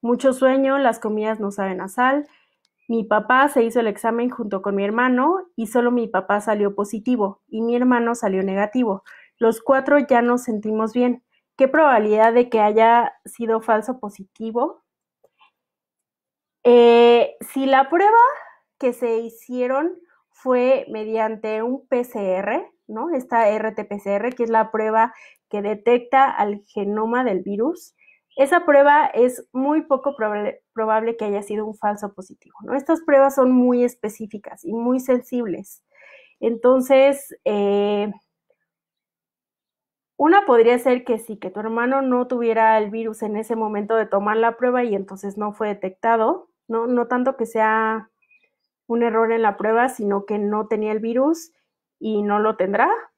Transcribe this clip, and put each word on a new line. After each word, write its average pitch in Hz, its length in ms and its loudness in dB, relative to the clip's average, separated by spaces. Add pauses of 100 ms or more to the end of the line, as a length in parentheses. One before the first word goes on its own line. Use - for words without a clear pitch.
Mucho 247 320 0
sueño, 269 420 2
las 240 220 0
comidas 214 420 -4
no 202 120 -6
saben 190 280 -6
a 190 80 -8
sal. 269 380 0 (600)
Mi 226 180 -2
papá 233 440 2
se 277 140 0
hizo 226 180 0
el 226 60 0
examen 233 420 -2
junto 208 320 -6
con 202 140 -4
mi 196 100 -2
hermano 254 640 0 (100)
y 226 120 -8
solo 240 220 0
mi 240 160 -2
papá 196 340 -2
salió 208 340 -2
positivo 202 760 -4
y 220 140 -6
mi 233 120 -2
hermano 240 400 2
salió 190 280 -2
negativo. 202 600 -2 (340)
Los 226 240 0
cuatro 269 380 2
ya 247 200 2
nos 240 220 0
sentimos 214 500 -4
bien. 247 300 -2 (340)
¿Qué 269 100 2
probabilidad 226 680 4
de 247 160 4
que 220 100 2
haya 226 540 4 (100)
sido 226 380 -4
falso 226 380 -2
positivo?" 226 840 -8 (1800)
Eh, 240 760 6
si - 240 -6
la 277 240 2
prueba 403 300 4 (600)
que 247 140 -2
se 233 260 -4
hicieron 247 800 -4 (320)
fue 254 580 0
mediante 220 720 -6
un 254 240 -6
P 247 160 -2
C 202 340 -4
R, 247 320 -6 (200)
¿no? 226 220 -8
Esta 247 380 0
R 214 240 -2
T 214 120 -10
P 202 160 -12
C 202 140 -4
R, 214 180 -4
que 247 100 -6
es 226 80 -4
la 220 220 0
prueba 220 420 0 (340)
que 208 140 -6
detecta 240 680 2
al 208 380 -4
genoma 220 560 -4
del 190 200 -2
virus, 220 520 -6 (420)
esa 339 280 2
prueba 285 420 6
es 247 460 0
muy 285 300 0
poco 277 340 -2
probable, 208 460 -4 (100)
probable 220 440 -2
que 220 100 -6
haya 202 160 -4
sido 208 240 -6
un 214 100 -12
falso 202 380 -6
positivo, - 500 -20
¿no? - 100 -6
Estas 320 280 -2
pruebas 269 340 4
son 254 160 4
muy 247 320 4
específicas 214 800 -10
y 175 80 -8
muy 240 260 -2
sensibles. 247 840 -4 (560)
Entonces, 262 1040 2
eh, 202 640 0 (2000)
una 370 280 4
podría 240 340 4
ser 247 260 0
que 233 140 -2
sí, 220 180 -12
que 190 140 -12
tu 196 100 -12
hermano 233 420 -2
no 247 240 0
tuviera 226 520 2
el 214 120 -2
virus 226 320 -8
en 214 140 -6
ese 220 180 -6
momento 214 400 -4
de 220 120 0
tomar 208 320 -2
la 226 180 0
prueba 247 260 -2
y 226 140 -2
entonces 196 400 -10
no 208 160 -6
fue 208 160 -6
detectado, 220 800 -2 (180)
¿no? 226 220 -4
No 240 180 0
tanto 254 300 -2
que 226 100 -4
sea 220 600 -2 (800)
un 233 140 -2
error 226 300 0
en 226 100 0
la 202 140 0
prueba, 226 320 0
sino 202 380 -4
que 208 120 -4
no 208 280 -4
tenía 214 260 -4
el 214 80 -4
virus 262 520 -2 (460)
y 214 240 -4
no 208 180 0
lo 214 160 0
tendrá. 202 340 0 (280)